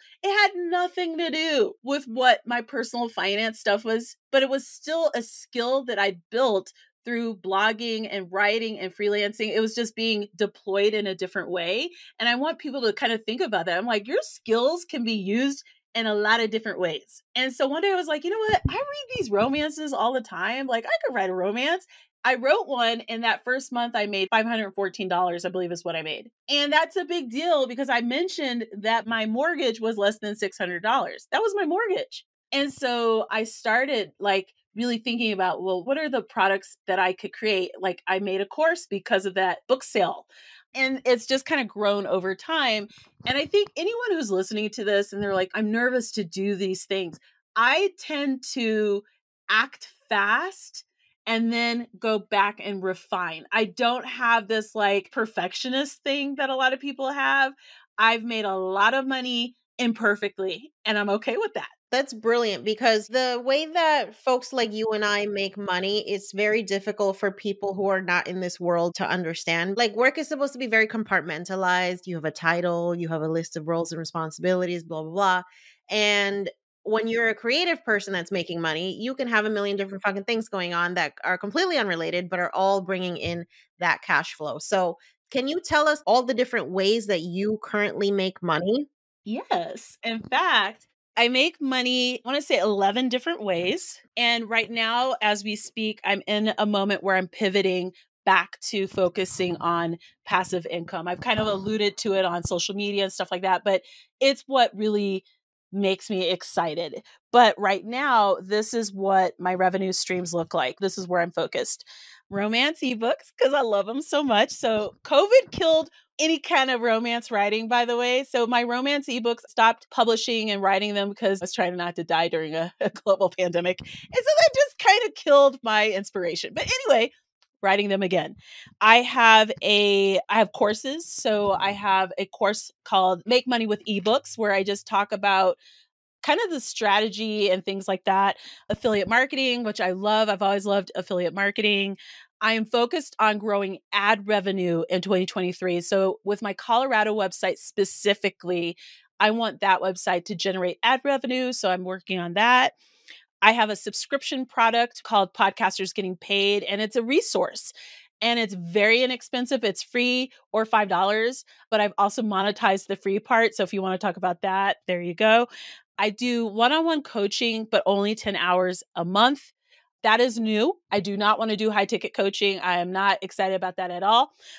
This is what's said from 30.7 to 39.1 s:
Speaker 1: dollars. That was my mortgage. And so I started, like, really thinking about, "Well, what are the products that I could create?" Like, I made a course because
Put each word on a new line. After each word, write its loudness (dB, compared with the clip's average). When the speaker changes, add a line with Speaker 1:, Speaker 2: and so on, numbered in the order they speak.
Speaker 1:
dollars. -2
That 2
was 0
my 0
mortgage. -2
And -2
so 0
I -2
started, -2
like, 0
really -2
thinking -2
about, -2
"Well, -2
what -2
are -2
the 0
products -2
that 0
I 2
could -10
create?" -2
Like, -4
I 0
made -2
a -2
course 0
because -2